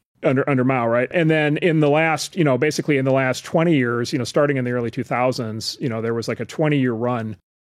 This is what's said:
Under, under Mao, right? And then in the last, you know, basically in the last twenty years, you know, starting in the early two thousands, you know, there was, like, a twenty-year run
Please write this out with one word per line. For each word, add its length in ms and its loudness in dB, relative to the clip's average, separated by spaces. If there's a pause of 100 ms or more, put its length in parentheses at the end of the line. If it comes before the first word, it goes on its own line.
(220)
Under, 260 0
under 160 2
Mao, 240 2
right? 240 0
And 180 2
then 280 2
in 220 2
the 100 4
last, 440 0
you 100 2
know, 120 4
basically 400 0
in 80 0
the 80 2
last 320 0
twenty 320 2
years, 340 0
you 80 -2
know, 60 -2
starting 320 2
in 80 -2
the 60 -4
early 200 -2
two 140 -6
thousands, 720 -4
you 120 -4
know, 100 -4
there 140 -2
was, 140 -6
like, 120 -4
a 60 -10
twenty-year 480 0
run 420 -4 (420)